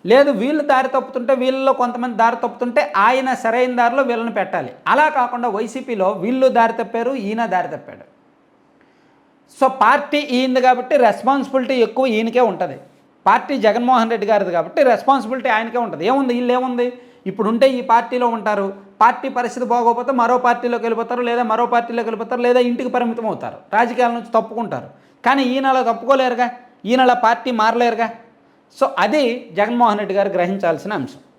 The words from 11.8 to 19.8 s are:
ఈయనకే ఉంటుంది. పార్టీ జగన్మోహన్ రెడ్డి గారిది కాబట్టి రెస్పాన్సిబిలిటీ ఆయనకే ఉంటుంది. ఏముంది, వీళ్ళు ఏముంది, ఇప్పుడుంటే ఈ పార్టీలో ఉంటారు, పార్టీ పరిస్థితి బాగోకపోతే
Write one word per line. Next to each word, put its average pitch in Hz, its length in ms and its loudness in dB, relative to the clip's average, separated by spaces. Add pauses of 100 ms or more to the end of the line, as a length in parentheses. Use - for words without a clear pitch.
ఈయనకే 226 340 0
ఉంటుంది. 180 400 0 (460)
పార్టీ 254 320 2
జగన్మోహన్ 226 520 2
రెడ్డి 208 180 -2
గారిది 202 240 2
కాబట్టి 170 320 0
రెస్పాన్సిబిలిటీ 247 680 0
ఆయనకే 226 280 -2
ఉంటుంది. 180 300 -4
ఏముంది, 254 260 0
వీళ్ళు 247 200 0
ఏముంది, 247 460 -2 (260)
ఇప్పుడుంటే 220 440 2
ఈ 254 120 -2
పార్టీలో 240 460 0
ఉంటారు, 208 460 -2 (280)
పార్టీ 247 280 2
పరిస్థితి 240 360 -4
బాగోకపోతే 240 460 0